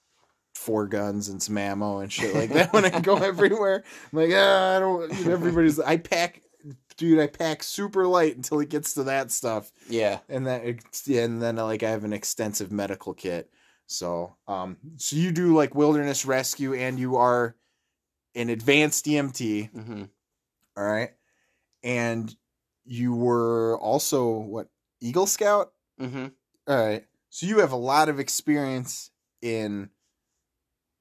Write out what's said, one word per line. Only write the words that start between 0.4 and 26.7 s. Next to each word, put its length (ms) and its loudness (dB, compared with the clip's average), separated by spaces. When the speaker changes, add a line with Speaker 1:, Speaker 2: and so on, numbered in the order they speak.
Speaker 1:
four 320 -2
guns 420 -4
and 120 -10
some 160 -4
ammo 420 -4
and 120 -10
shit 220 -4
like 180 0
that 220 2
<laughs> 0 -
when 120 6
I 140 2
go 180 4
everywhere. 640 2
I'm 80 -2
like, 140 4
"Ah, 440 4
I 20 4
don't," 340 -2
you 120 -4
know, 60 2
everybody's, 480 4
I 180 2
pack, 440 -2
dude, 220 6
I 80 4
pack 360 -4
super 440 0
light 280 4
until 240 -2
it 100 -2
gets 260 -4
to 80 -2
that 280 -2
stuff. 400 -4
Speaker 2:
Yeah. 300 0
Speaker 1:
And 180 -4
then, 160 -2
it's, 440 -10
yeah, 160 2
and 180 -2
then, 160 -2
like, 260 -2
I 60 0
have 160 -4
an 80 -4
extensive 580 -6
medical 420 -6
kit. 380 -6
So, 500 -6
um, 300 -8
so 180 -6
you 160 0
do, 240 4
like, 200 4
wilderness 500 2
rescue, 480 -2
and 260 -4
you 160 -2
are 400 4
an 140 -2
advanced 580 2
E 100 2
M 140 -2
T. 420 -4
Speaker 2:
Mm-hmm. 300 -12
Speaker 1:
All 80 -6
right. 280 -2
And 520 -4
you 320 -2
were 640 2
also, 600 0
what, 300 -10
Eagle 280 0
Scout? 440 2
Speaker 2:
Mm-hmm. 260 -8
Speaker 1:
All 180 2